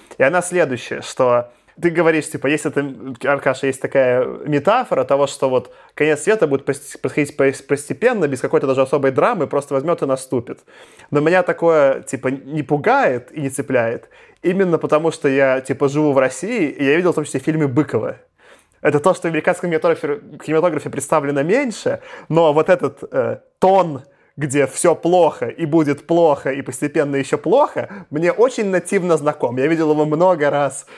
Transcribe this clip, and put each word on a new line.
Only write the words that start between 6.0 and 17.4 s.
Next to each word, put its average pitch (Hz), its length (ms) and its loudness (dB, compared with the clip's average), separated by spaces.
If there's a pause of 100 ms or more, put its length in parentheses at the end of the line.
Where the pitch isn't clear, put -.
света 214 240 2
будет 135 200 -2
пос-, - 340 -8
происходить 139 360 -2
пос-, 135 280 0
постепенно, 170 600 0
без 131 140 -6
какой-то 143 260 0
даже 131 140 2
особой 135 300 0
драмы, 160 360 0
просто 139 280 -4
возьмет 160 260 -2
и 156 40 0
наступит. 131 540 -4 (520)
Но 143 100 2
меня 175 220 4
такое, 156 580 2
типа, 131 280 -8
не 139 340 -6
пугает 151 680 0
и 156 100 -10
не 139 80 -4
цепляет, 123 600 -2 (340)
именно 185 340 2
потому 151 340 0
что - 180 -2
я, 135 320 2
типа, 135 280 -2
живу 147 240 2
в 131 40 0
России, 156 520 0
и - 160 -6
я 139 120 4
видел 180 140 2
в - 40 -6
том 156 100 -2
числе 139 140 -6
фильмы 156 300 0